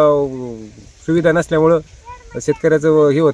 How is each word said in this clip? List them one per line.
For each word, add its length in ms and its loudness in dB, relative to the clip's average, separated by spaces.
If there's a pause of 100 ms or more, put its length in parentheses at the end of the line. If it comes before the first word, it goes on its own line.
अ, 200 0 (800)
सुविधा 260 0
नसल्यामुळं 460 0 (640)
शेतकऱ्याचं 680 0
हे 120 0
होत 140 2